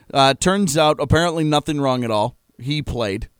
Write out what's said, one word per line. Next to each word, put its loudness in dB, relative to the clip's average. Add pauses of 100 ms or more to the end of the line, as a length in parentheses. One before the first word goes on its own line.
(140)
Uh, 4
turns 0
out, 2
apparently 0
nothing -2
wrong 0
at -4
all. -2 (200)
He -6
played. -6 (120)